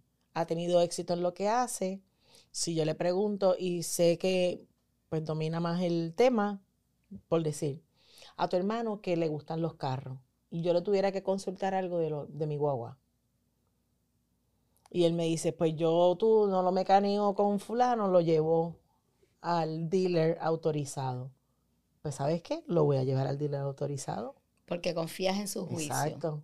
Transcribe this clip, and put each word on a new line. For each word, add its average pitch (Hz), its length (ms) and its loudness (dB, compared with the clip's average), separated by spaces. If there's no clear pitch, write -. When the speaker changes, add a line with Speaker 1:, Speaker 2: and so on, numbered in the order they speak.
Speaker 1:
ha 165 120 -2
tenido 175 360 2
éxito 175 320 -2
en 175 80 -2
lo 175 120 -2
que 196 140 -2
hace, 214 520 -2
si - 240 -4
yo 156 80 2
le 156 100 0
pregunto 185 640 2
y 175 240 -2
sé 170 360 2
que, 185 460 0
pues, 160 160 -4
domina 156 340 -2
más 170 240 0
el 170 320 0
tema, 208 480 2
por 165 140 2
decir, 151 400 -4
a 180 120 0
tu 185 80 0
hermano 208 440 -2
que 175 160 -2
le 165 120 2
gustan 156 340 -6
los 160 120 -4
carros, 131 440 -6
y 165 120 -6
yo 170 120 2
le 175 80 2
tuviera 196 300 2
que 190 100 -6
consultar 190 520 -2
algo 180 240 -2
de, 160 120 0
lo, 147 160 -6
de 151 200 -6
mi 147 120 -2
guagua. 131 400 -2
Y 175 140 2
él 170 100 2
me 170 100 -2
dice, 165 280 0
pues 160 220 0
yo 170 440 4
tú 220 280 4
no 185 160 2
lo 180 100 2
mecaneo 202 640 4
con 208 240 2
fulano, 226 500 0
lo 180 120 6
llevo 165 580 2
al 165 480 -2
dealer 170 540 2
autorizado. 143 880 -2
Pues, 147 140 -6
¿sabes 160 260 -2
qué? 320 240 -6
Lo 170 180 2
voy 143 140 4
a 131 60 0
llevar 135 220 0
al 139 120 -2
dealer 143 220 -4
autorizado. 143 760 -6
Speaker 2:
Porque 175 280 -4
confías 185 440 -4
en 208 100 -6
su 190 180 -6
juicio, 147 280 -4
Speaker 1:
Exacto. 151 500 -4